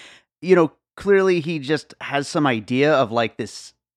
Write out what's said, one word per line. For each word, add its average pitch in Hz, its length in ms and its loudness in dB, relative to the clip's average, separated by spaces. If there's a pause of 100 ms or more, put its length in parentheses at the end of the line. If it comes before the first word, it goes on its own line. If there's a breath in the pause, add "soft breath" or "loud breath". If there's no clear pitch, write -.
(400 loud breath)
you 180 160 4
know, 165 160 4 (240)
clearly 190 440 2
he 160 180 -6
just 143 420 -6
has 143 280 -6
some 151 180 -2
idea 127 480 0
of, 123 180 0
like, 117 240 -2
this - 380 -12 (220)